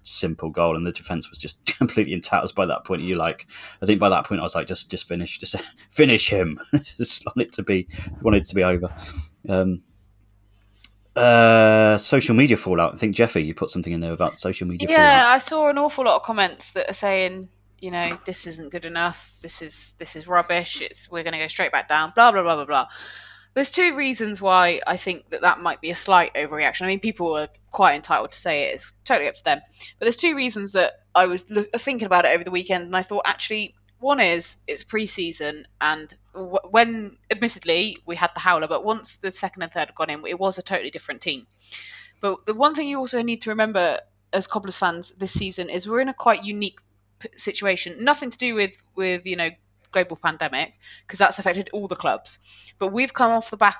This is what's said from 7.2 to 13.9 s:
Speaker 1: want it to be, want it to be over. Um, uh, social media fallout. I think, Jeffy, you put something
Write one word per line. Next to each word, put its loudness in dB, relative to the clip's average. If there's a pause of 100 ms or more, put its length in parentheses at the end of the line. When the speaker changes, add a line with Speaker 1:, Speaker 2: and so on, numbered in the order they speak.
Speaker 1:
want -2
it -4
to -6
be, 0 (340)
want 6
it 2
to -8
be 4
over. 0 (540)
Um, 0 (1300)
uh, 8
social 2
media 6
fallout. 0
I -16
think, -2
Jeffy, 4
you -6
put -4
something -4